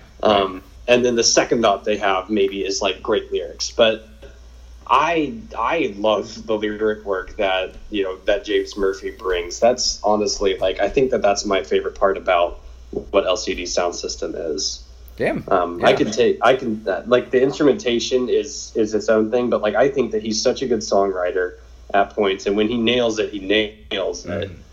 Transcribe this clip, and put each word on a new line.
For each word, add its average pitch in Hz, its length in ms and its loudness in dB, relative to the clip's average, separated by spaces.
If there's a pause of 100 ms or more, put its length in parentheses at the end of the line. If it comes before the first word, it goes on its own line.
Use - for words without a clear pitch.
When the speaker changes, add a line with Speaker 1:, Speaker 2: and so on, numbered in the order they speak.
(240)
Speaker 1:
Um, 98 400 2 (240)
and 123 180 6
then 123 100 2
the 117 80 4
second 127 380 4
thought 101 240 2
they 104 120 0
have 98 320 0
maybe 98 360 0
is, 95 160 -4
like, 95 220 -2
great - 280 -2
lyrics. 90 400 -6
But 110 360 2 (800)
I, 151 460 2 (220)
I 123 420 -2
love 107 500 0
the 110 100 0
lyric 107 480 -4
work 95 320 -6
that, 95 380 -2 (160)
you 101 120 -2
know, 95 220 -6
that 101 180 0
James 98 320 -2
Murphy 95 360 -2
brings. 87 480 -4
That's - 440 2
honestly, 104 540 0
like, 95 220 -2
I 98 100 0
think 127 220 2
that 110 100 0
that's 101 240 2
my 98 180 0
favorite 95 300 -2
part 98 240 0
about 87 440 0 (500)
what 95 160 2
L 92 100 0
C 95 160 -4
D 90 140 -8
Sound 87 280 -2
System - 400 -8
is. - 480 -6 (320)
Speaker 2:
Damn. 147 340 -2
Speaker 1:
Um, 87 340 0
I 120 80 6
Speaker 2:
Yeah. 135 60 2
Speaker 1:
can 147 140 0
take, 117 300 2
I 117 140 6
can, 110 320 -4
uh, 90 180 -2
like, 127 240 2
the 123 120 2
instrumentation 127 880 2
is, - 440 -4
is 107 200 0
its 104 160 0
own 110 200 4
thing, 123 200 0
but, 110 120 0
like, 107 140 0
I 120 140 4
think 117 220 -2
that 107 120 -2
he's 110 180 -4
such 123 200 0
a 131 60 -2
good 117 120 0
songwriter 92 760 0 (380)
at 101 220 0
points, 98 300 0
and 101 100 0
when 107 140 2
he 123 80 -2
nails 117 420 2
it, 98 100 -2
he 101 100 -8
nails 95 840 -2
it. 87 240 -6
Speaker 2:
Mm. 90 60 -14 (180)